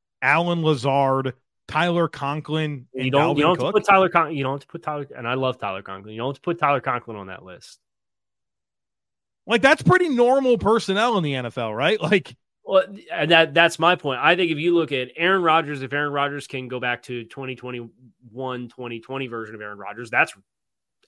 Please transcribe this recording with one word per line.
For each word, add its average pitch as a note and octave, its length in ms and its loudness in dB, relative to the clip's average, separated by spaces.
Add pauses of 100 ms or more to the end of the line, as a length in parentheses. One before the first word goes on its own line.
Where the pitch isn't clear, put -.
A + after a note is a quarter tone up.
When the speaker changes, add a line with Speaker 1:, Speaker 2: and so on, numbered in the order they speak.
(220)
Speaker 1:
Allen E3+ 400 2
Lazard, C3+ 720 2 (360)
Tyler E3+ 400 0
Conklin, D3 840 -6
and C3 120 -4
Speaker 2:
You C3 60 -2
don't, D3 220 4
Speaker 1:
Dalvin - 40 -4
Speaker 2:
you D3 60 4
don't E3 80 4
have F3+ 80 0
Speaker 1:
Cook. E3 160 0
Speaker 2:
to G#3 40 2
put G#3 60 -4
Tyler F#3+ 240 4
Con-, E3 260 0
you C#3 80 -4
don't C3 120 -2
have C#3+ 60 -10
to - 60 -20
put E3 160 -18
Tyler, D3 320 -8
and B2 100 -10
I B2 100 -2
love C3 220 -2
Tyler G2 240 -8
Conklin. G2 320 -14
You A2 60 -10
don't B2+ 120 -4
have C3+ 40 -10
to - 60 -20
put F3 180 -4
Tyler C#3+ 220 2
Conklin A#2+ 340 -6
on G2 120 -12
that F#2 160 -14
list. F#2 360 -20 (1700)
Speaker 1:
Like, A3+ 140 0
that's C#4+ 200 4
pretty F4+ 280 4
normal B3 480 4
personnel G#3 600 0
in F3 60 0
the D3 100 -2
N B2+ 120 -4
F A2+ 120 -10
L, A2+ 160 -4
right? D#3 260 0
Like, - 360 0 (280)
Speaker 2:
Well, F#3+ 200 4 (280)
and D#3+ 200 0
that, E3 220 6
that's E3+ 260 4
my E3+ 160 4
point. C3+ 260 -4
I D#3+ 140 4
think F3 160 0
if D3+ 60 -4
you E3+ 180 0
look D#3 160 2
at B2+ 240 -2
Aaron F#3 260 2
Rodgers, D#3 400 0
if C3 120 -10
Aaron D3 200 -4
Rodgers C#3+ 320 -4
can C3 220 -10
go B2 120 -8
back B2 240 -4
to A#2+ 220 -10
twenty C3 300 -12
twenty-one, B2 1120 -12
twenty A#2+ 300 -12
twenty C3 280 -8
version A2+ 280 -10
of G#2+ 60 -14
Aaron G#2 180 -14
Rodgers, G#2 300 -14
that's C3 240 2 (720)